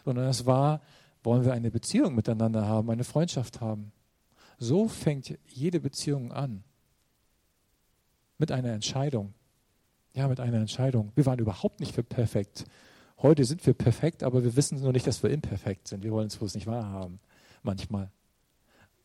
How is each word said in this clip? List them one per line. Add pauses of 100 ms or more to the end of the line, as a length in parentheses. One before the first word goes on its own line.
Sondern
es
war, (420)
wollen
wir
eine
Beziehung
miteinander
haben,
eine
Freundschaft
haben. (640)
So
fängt
jede
Beziehung
an. (1700)
Mit
einer
Entscheidung. (800)
Ja,
mit
einer
Entscheidung.
Wir
waren
überhaupt
nicht
für
perfekt. (560)
Heute
sind
wir
perfekt,
aber
wir
wissen
nur
nicht,
dass
wir
imperfekt
sind.
Wir
wollen
es
bloß
nicht
wahrhaben. (420)
Manchmal. (920)